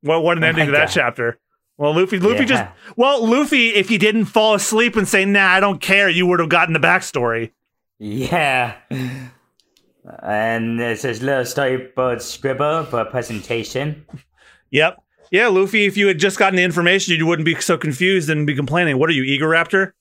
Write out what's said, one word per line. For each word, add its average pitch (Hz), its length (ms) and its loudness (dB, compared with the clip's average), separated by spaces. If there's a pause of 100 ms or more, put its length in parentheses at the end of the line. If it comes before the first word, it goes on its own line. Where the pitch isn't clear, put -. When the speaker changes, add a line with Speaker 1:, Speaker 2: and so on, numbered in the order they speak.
Speaker 1:
What, 160 200 0
what 170 160 2
an 160 60 0
Speaker 2:
Oh 160 40 4
Speaker 1:
ending 160 140 0
Speaker 2:
my 151 40 2
Speaker 1:
to 143 60 0
that 151 160 2
Speaker 2:
God. - 60 -8
Speaker 1:
chapter. 120 440 -2 (380)
Well, 147 180 0
Luffy, 185 240 0
Luffy 226 280 2
just, 135 160 0
Speaker 2:
Yeah. 90 100 -10 (240)
Speaker 1:
well, 247 300 2
Luffy, 247 480 2
if 196 160 0
he 220 80 2
didn't 214 280 2
fall 214 280 2
asleep 220 420 0
and 202 100 0
say, 190 200 0
"Nah, 196 260 4
I 190 80 8
don't 196 200 0
care," 196 280 2
you 180 180 2
would 175 140 2
have 160 80 0
gotten 165 240 2
the 160 80 0
backstory. 120 680 0 (480)
Speaker 2:
Yeah. 127 760 -2 (1500)
And 113 580 -2
this 117 240 -4
is 117 180 -4
little 131 220 0
storyboard 127 800 -4
scribble 147 600 -4
for 117 200 -4
presentation. 120 1000 -6 (640)
Speaker 1:
Yep. 151 320 0 (280)
Yeah, 220 180 2
Luffy, 196 360 2
if 190 140 0
you 202 100 4
had 175 100 0
just 190 200 0
gotten 190 180 2
the 180 80 4
information, 175 520 0
you 160 100 0
wouldn't 160 200 0
be 165 100 0
so - 200 -2
confused 160 540 -2
and 151 160 0
be 147 100 -2
complaining. 147 420 -2
"What 160 120 2
are 165 40 0
you, 135 100 0
Eager 139 240 -2
Raptor?" 170 520 0